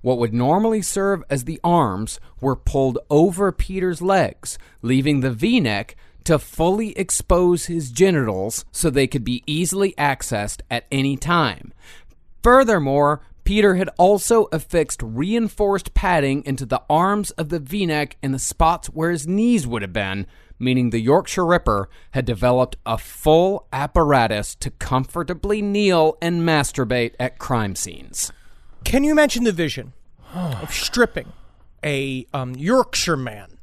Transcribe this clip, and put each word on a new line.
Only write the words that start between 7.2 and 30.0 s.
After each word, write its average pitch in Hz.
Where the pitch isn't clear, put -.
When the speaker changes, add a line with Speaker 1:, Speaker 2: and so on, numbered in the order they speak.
Speaker 1:
his 165
genitals 120
so 165
they 135
could 131
be 123
easily 180
accessed 123
at 120
any 135
time. 147
Furthermore, 151
Peter 202
had 180
also 208
affixed 160
reinforced 196
padding 147
into 135
the 123
arms 190
of 156
the 165
V-neck 151
in 135
the 135
spots -
where 160
his 156
knees 208
would 117
have 95
been, 98
meaning 127
the 113
Yorkshire 165
Ripper 120
had 131
developed 123
a 113
full 170
apparatus 131
to -
comfortably 175
kneel 196
and 170
masturbate 127
at 123
crime 107
scenes. -
Speaker 2:
Can 269
you 302
imagine 294
the 226
vision 147